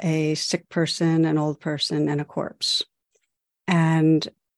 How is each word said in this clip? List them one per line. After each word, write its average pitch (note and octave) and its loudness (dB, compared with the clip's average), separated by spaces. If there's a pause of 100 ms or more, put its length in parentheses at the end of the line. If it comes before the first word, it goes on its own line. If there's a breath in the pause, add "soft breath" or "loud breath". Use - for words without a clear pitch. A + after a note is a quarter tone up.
a D#3 0
sick - -4
person, E3 0
an D#3 2
old D3+ -2
person, D3+ -2
and D3 -2
a D3 -6
corpse. - -4 (840)
And D#3+ 2 (300)